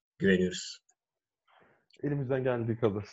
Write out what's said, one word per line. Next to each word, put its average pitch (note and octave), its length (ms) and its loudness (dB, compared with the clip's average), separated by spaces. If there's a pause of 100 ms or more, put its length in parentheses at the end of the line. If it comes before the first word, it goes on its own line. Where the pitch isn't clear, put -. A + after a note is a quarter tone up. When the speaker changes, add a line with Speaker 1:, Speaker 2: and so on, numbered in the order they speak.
(200)
Speaker 1:
güveniyoruz? F#2 600 2 (1200)
Speaker 2:
Elimizden C#3 400 -2
geldiği A#2 360 0
kadar. G#2 340 0